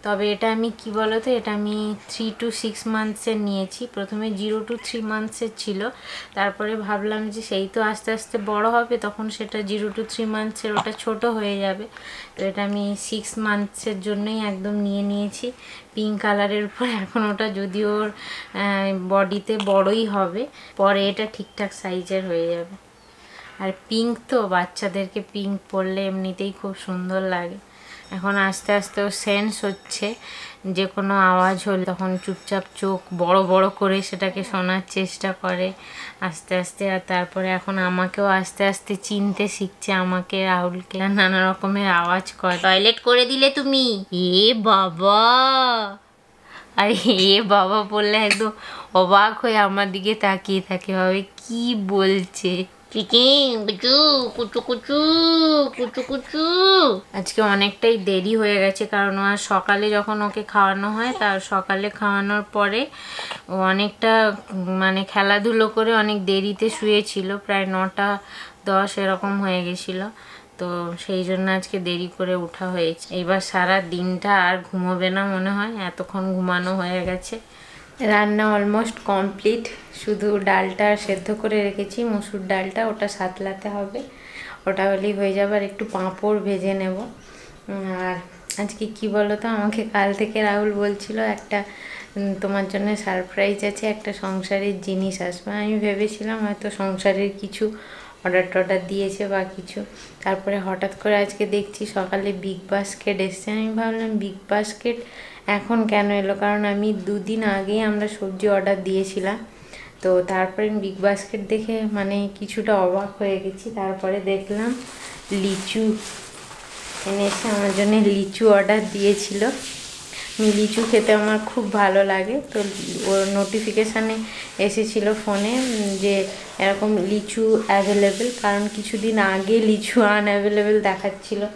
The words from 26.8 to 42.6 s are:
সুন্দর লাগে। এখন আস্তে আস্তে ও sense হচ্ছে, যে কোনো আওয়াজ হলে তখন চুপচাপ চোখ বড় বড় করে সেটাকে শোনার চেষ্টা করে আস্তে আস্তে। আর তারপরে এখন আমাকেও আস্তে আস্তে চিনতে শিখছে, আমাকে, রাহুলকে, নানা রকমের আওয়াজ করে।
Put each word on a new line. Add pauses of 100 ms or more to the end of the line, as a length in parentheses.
সুন্দর
লাগে। (400)
এখন
আস্তে
আস্তে
ও
sense
হচ্ছে, (520)
যে
কোনো
আওয়াজ
হলে
তখন
চুপচাপ (140)
চোখ (180)
বড়
বড়
করে
সেটাকে
শোনার
চেষ্টা
করে (480)
আস্তে
আস্তে।
আর
তারপরে
এখন
আমাকেও
আস্তে
আস্তে
চিনতে
শিখছে,
আমাকে,
রাহুলকে,
নানা
রকমের
আওয়াজ
করে।